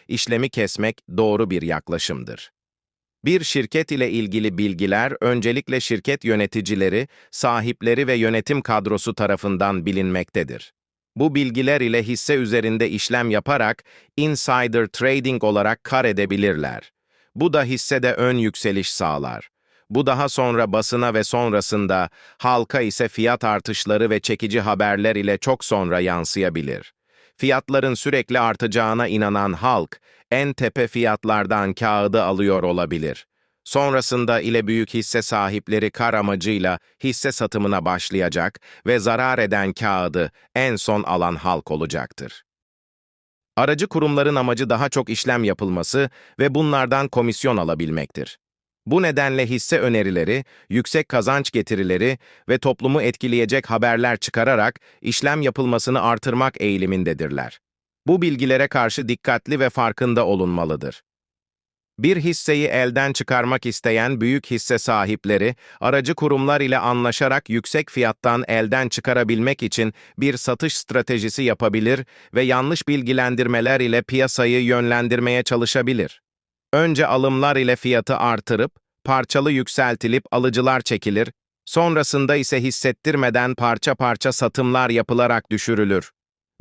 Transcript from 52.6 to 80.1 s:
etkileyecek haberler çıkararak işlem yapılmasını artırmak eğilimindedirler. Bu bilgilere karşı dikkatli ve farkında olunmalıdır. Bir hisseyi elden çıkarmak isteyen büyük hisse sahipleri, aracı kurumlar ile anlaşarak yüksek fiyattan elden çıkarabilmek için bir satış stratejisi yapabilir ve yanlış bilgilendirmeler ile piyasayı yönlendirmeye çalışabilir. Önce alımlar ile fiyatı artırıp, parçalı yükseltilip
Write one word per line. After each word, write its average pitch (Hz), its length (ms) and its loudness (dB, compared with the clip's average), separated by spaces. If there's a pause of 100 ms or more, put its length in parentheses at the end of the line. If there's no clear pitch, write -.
etkileyecek 120 680 0
haberler 117 480 2
çıkararak 117 600 0 (220)
işlem 143 400 -2
yapılmasını 127 600 0
artırmak 117 600 0
eğilimindedirler. 85 1000 -2 (480)
Bu 175 140 4
bilgilere 135 460 2
karşı 120 400 0
dikkatli 123 520 -2
ve 131 100 2
farkında 120 560 0
olunmalıdır. 87 760 -2 (960)
Bir 170 180 2
hisseyi 151 500 0
elden 127 460 0
çıkarmak 127 520 -2
isteyen 117 560 0
büyük 131 240 0
hisse 123 320 0
sahipleri, 104 800 0 (260)
aracı 131 340 0
kurumlar 143 460 2
ile 131 160 0
anlaşarak 123 720 0
yüksek 117 400 -2
fiyattan 120 580 0
elden 113 420 0
çıkarabilmek 120 720 0
için 110 300 -2 (240)
bir 135 200 0
satış 131 400 -4
stratejisi 120 640 -2
yapabilir 117 640 2 (280)
ve 117 80 2
yanlış 131 460 0
bilgilendirmeler 123 920 2
ile 120 220 2
piyasayı 127 600 2
yönlendirmeye 120 800 2
çalışabilir. 120 800 0 (520)
Önce 156 340 4
alımlar 135 480 2
ile 123 200 2
fiyatı 123 420 0
artırıp, 113 540 0 (320)
parçalı 135 480 2
yükseltilip 123 800 0